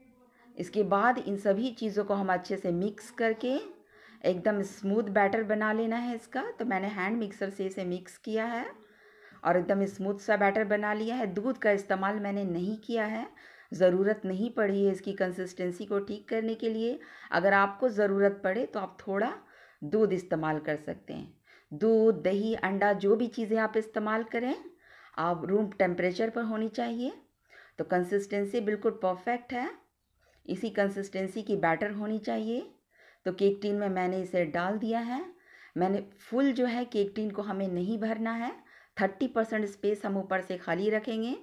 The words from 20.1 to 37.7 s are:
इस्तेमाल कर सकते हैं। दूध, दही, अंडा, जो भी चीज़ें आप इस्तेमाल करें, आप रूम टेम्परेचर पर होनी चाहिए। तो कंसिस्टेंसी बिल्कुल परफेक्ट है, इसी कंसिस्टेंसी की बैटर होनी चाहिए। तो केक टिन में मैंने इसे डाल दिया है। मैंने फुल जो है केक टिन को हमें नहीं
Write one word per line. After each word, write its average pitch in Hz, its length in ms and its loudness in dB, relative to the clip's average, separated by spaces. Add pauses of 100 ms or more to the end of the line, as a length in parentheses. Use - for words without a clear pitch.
इस्तेमाल 156 480 0
कर 151 180 -2
सकते - 360 -10
हैं। 147 180 -12 (400)
दूध, 220 500 6
दही, 202 320 2
अंडा, 196 400 2
जो 196 220 4
भी 233 120 2
चीज़ें 226 300 0
आप 220 180 2
इस्तेमाल 220 480 -2
करें, 233 300 -2 (640)
आप 165 280 0
रूम 208 240 2
टेम्परेचर 185 600 2
पर 240 140 -2
होनी 220 260 -2
चाहिए। 240 420 -4 (640)
तो 165 80 -4
कंसिस्टेंसी 202 760 0
बिल्कुल 214 400 0
परफेक्ट 240 500 -2
है, 254 180 -4 (760)
इसी 220 240 -4
कंसिस्टेंसी 196 720 -2
की 202 140 -2
बैटर 165 360 2
होनी 208 260 -4
चाहिए। 226 420 -2 (680)
तो 185 60 0
केक 196 300 2
टिन 208 120 0
में 208 160 0
मैंने 185 300 0
इसे 180 260 0
डाल 180 320 -2
दिया 226 220 -2
है। 240 200 -4 (560)
मैंने 190 240 2 (200)
फुल 269 320 2
जो 247 140 2
है 240 200 0
केक 202 300 0
टिन 214 140 -2
को 202 120 -6
हमें 196 260 -2
नहीं 180 320 0